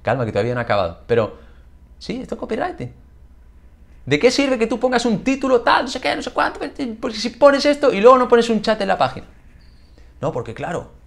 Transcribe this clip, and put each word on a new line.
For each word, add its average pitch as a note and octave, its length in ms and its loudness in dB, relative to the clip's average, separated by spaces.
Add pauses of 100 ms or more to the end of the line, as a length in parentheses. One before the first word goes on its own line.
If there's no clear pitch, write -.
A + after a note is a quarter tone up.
Calma, C3+ 240 -2
que G#2 80 -6
todavía A2 220 -2
no B2 60 -4
ha - 20 -4
acabado. G2 440 -2
Pero, A2+ 300 0 (640)
sí, - 240 -8
esto - 140 -8
es - 20 -14
copywriting. C4+ 680 -8 (1000)
¿De C#3+ 120 2
qué A#3 120 6
sirve C4 280 0
que A3+ 80 0
tú A#3 120 -2
pongas B3 280 0
un A3 180 0
título C4 380 0
tal, - 220 2
no B3+ 40 -8
sé B3+ 100 -8
qué, C#4+ 160 -2
no D4 60 -6
sé - 100 -8
cuánto? - 300 -2 (400)
Porque A3+ 160 -6
si A3 140 -6
pones C#4 340 4
esto C#4+ 260 2
y G3 120 -2
luego B3+ 160 8
no B3 100 0
pones A#3 220 4
un A3 100 0
chat G#3+ 220 -2
en G3 60 -4
la F#3+ 100 0
página. - 260 -2 (960)
No, C#3+ 100 -2
porque A2+ 220 -8
claro D3 380 -8 (160)